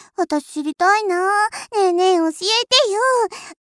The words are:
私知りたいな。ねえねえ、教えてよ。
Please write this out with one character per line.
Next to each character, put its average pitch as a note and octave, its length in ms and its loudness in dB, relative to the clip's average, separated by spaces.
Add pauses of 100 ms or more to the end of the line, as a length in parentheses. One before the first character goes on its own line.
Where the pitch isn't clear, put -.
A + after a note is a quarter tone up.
(160)
私 D#4 300 -2
知 D4+ 180 -8
り D4+ 120 -4
た F#4+ 220 2
い A4 60 -4
な。 G4 460 0
ね - 80 -14 (200)
え F#4+ 140 2
ね F#4 220 2
え、 F4 40 2
教 E4 120 2
え - 20 -4
て F4+ 140 -8 (460)
よ。 G4+ 80 -2 (680)